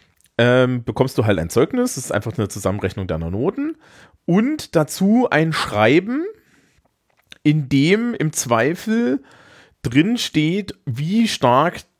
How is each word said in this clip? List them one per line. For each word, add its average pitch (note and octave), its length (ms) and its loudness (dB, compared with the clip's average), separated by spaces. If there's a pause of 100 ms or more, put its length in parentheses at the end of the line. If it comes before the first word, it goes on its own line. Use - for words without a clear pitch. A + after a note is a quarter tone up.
(380)
ähm, B2 460 2
bekommst B2+ 340 -2
du B2 60 2
halt G#2 160 2
ein E2 100 -4
Zeugnis. A#3+ 460 0
Das C3 80 -8
ist - 80 -8
einfach G#2+ 260 -4
eine G#2+ 100 -2
Zusammenrechnung G2 600 -6
deiner E2 220 -6
Noten. G3 460 -4 (480)
Und A3+ 520 0
dazu G3+ 540 2
ein D#3+ 220 2
Schreiben, E3+ 720 0 (1160)
in D3+ 260 2
dem F#3 460 2
im D#3 180 -4
Zweifel G3 920 -2 (600)
drin D3+ 340 2
steht, F#3 580 -2 (120)
wie E3 420 0
stark C3+ 520 2 (200)